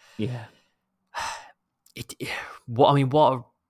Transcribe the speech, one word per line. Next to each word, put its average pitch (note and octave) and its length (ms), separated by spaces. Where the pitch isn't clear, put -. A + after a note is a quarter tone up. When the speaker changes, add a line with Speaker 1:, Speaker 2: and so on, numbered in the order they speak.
Speaker 1:
Yeah. A#2 260
Speaker 2:
<sighs> - 840
it, - 180
what, B2+ 240
I C#3+ 40
mean, C#3 160
what C3 340